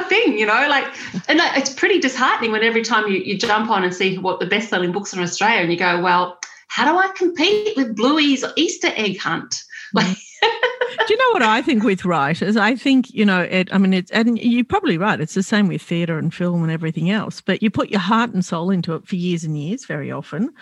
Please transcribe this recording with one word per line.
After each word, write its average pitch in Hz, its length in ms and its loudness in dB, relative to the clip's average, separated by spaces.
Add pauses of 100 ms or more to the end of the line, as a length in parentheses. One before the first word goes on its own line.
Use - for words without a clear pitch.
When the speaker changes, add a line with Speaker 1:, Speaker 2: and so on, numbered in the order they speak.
Speaker 1:
thing, 370 320 2
you 220 80 2
know, 233 240 2
like, 269 160 0 (420)
and 311 140 4 (160)
it's 262 160 -2
pretty 381 260 2
disheartening 254 540 0
when 214 100 0
every 226 200 2
time 214 280 0
you, 185 80 0
you 196 180 -4
jump 220 320 0
on 196 140 2
and 180 100 0
see 190 240 -2
what 180 220 -2
the 180 60 -2
best-selling 208 480 -2
books - 200 -6
in 190 60 -6
Australia, 202 420 0
and 170 80 0
you 170 80 0
go, 175 240 2
"Well, 175 380 0 (300)
how 240 200 0
do 339 80 2
I 381 200 2
compete 392 580 0
with 233 220 -2
Bluey's 277 480 2 (100)
Easter 339 400 -2
egg 196 240 -2
hunt?" - 420 -6 (320)
Like, 185 220 2 (260)
Speaker 2:
Mm. - 680 0
Do 415 60 2
you 453 40 4
know 508 160 4
what 370 100 2
I 220 180 4
think 233 220 2
with 262 220 0
writers? 165 500 0
I 220 200 4
think, 262 380 2
you 214 120 2
know, 185 160 4
it, 185 320 0
I - 40 2
mean, 190 160 4
it's, 185 180 -2
and 226 280 2
you're 240 240 2
probably 330 340 0
right, 175 220 0
it's 156 140 -6
the 190 100 0
same 208 240 2
with 151 140 -2
theatre 170 360 -2
and 151 160 -4
film 175 300 -2
and 160 80 0
everything 160 380 -2
else, 202 320 -4
but - 200 -2
you 214 80 2
put 269 200 -2
your 208 100 0
heart 226 320 2
and 185 140 -2
soul 170 240 -4
into 170 260 0
it - 100 -10
for - 100 -6
years 175 280 -2
and 156 160 -4
years, 175 260 -6
very 139 260 -8
often. 151 400 -6 (100)